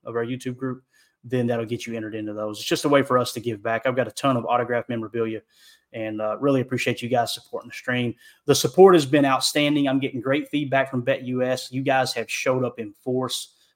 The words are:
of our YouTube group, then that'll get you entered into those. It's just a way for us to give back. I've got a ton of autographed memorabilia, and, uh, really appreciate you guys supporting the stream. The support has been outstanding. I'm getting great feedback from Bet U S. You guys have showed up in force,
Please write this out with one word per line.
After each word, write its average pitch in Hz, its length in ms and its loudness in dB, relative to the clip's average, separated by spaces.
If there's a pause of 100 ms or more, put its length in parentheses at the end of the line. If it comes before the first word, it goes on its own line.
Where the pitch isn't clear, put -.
of 117 120 -10
our 117 100 -2
YouTube 127 320 -8
group, 131 260 -8 (400)
then 123 220 -2
that'll 117 200 -2
get 113 200 -6
you 117 100 -8
entered 107 200 -8
into 107 180 -8
those. 107 240 -6
It's - 100 -10
just - 180 -2
a 151 40 0
way 139 140 6
for 131 160 2
us 120 140 -2
to 120 60 -10
give 107 220 -6
back. 113 240 -2
I've 131 100 0
got 123 120 0
a 107 40 -10
ton 135 240 0
of 117 100 -2
autographed 120 440 -2
memorabilia, 110 540 -4 (500)
and, 110 280 -8
uh, 107 180 -2
really 135 220 2
appreciate 123 420 -2
you 117 60 -8
guys 120 260 0
supporting - 340 -12
the - 60 -16
stream. 123 400 -4 (300)
The 143 100 6
support 185 400 8
has 151 100 4
been 139 200 4
outstanding. 143 640 2
I'm 135 120 2
getting 127 220 -4
great 135 260 -2
feedback 139 420 0
from 123 140 -2
Bet 131 220 0
U 123 180 -2
S. 127 280 -2
You 131 120 -4
guys 131 300 2
have 113 180 -6
showed 127 320 0
up 120 160 -4
in 104 140 -12
force, - 640 -6 (180)